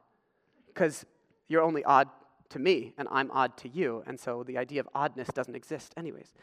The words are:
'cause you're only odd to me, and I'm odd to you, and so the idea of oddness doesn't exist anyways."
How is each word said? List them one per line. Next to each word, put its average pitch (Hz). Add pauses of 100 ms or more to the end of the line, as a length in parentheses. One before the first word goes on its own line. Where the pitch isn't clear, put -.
(760)
'cause - (400)
you're 160
only 160
odd 139 (420)
to 151
me, 135
and 139
I'm 131
odd 127
to 131
you, 123
and 127
so 123
the 127
idea 127
of -
oddness 135
doesn't -
exist -
anyways." 151